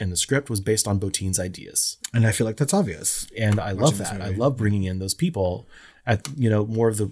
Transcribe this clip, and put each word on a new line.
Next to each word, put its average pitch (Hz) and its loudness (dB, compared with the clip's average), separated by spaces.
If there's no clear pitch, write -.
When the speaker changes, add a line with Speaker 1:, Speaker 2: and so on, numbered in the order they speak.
Speaker 1:
and 92 0
the 87 -2
script 135 0
was 110 0
based 107 2
on 101 2
Bottin's 95 -2
ideas. - -4
Speaker 2:
And 113 4
I 107 4
feel 113 0
like 110 -2
that's 143 0
obvious 110 0
Speaker 1:
And 107 2
I 101 -4
love 95 -4
Speaker 2:
watching 160 4
this 104 -4
Speaker 1:
that. 98 -6
I 104 -6
Speaker 2:
movie. 98 -2
Speaker 1:
love 131 2
bringing 104 2
in 92 -2
those 95 -2
people 101 -2
at, 117 0
you 123 2
know, 107 4
more 113 2
of 107 0
the, 104 -2